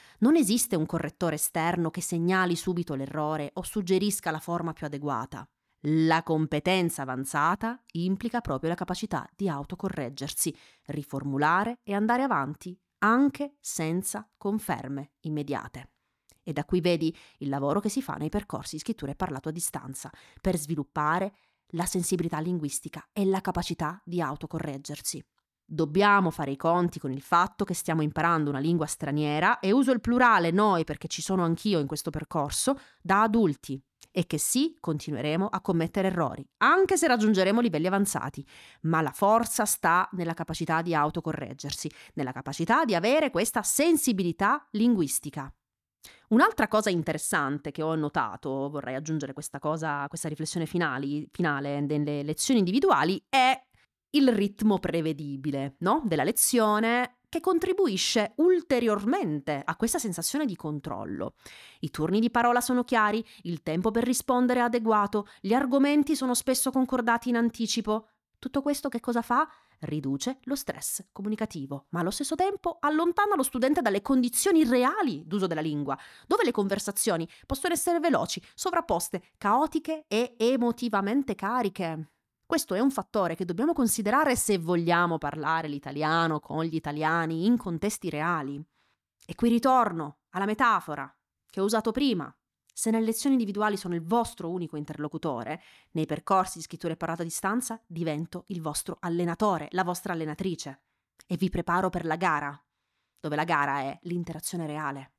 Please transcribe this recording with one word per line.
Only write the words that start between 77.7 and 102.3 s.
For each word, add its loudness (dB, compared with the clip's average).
essere 0
veloci, 0
sovrapposte, -2
caotiche 0
e -2
emotivamente 0
cariche. -4
Questo 0
è 2
un 4
fattore -2
che -4
dobbiamo 0
considerare 2
se 0
vogliamo 2
parlare -4
l'italiano 0
con -4
gli -4
italiani -2
in 4
contesti -4
reali. -4
E -12
qui 2
ritorno 2
alla -2
metafora 0
che -6
ho 0
usato 0
prima. -2
Se -4
nelle 2
lezioni 0
individuali 0
sono -6
il -2
vostro -2
unico -6
interlocutore, -6
nei -2
percorsi 0
di -14
scrittura -8
e -12
parlato -4
a -4
distanza -4
divento -6
il -6
vostro -6
allenatore, 0
la 0
vostra -4
allenatrice. -6
E -4
vi 0
preparo 0
per -4
la 0
gara, -2